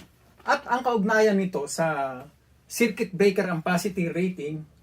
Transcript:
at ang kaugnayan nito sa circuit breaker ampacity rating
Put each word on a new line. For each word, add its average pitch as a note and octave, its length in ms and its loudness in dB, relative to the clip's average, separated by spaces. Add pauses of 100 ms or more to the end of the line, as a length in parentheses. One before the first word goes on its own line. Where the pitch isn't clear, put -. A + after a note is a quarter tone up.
(440)
at C#4 240 0
ang B3 160 0
kaugnayan G#3+ 560 4
nito F3+ 320 -2
sa C#3 480 -2 (480)
circuit A3 480 -2
breaker G3 320 4
ampacity F3 640 -2
rating D#3 480 -4 (240)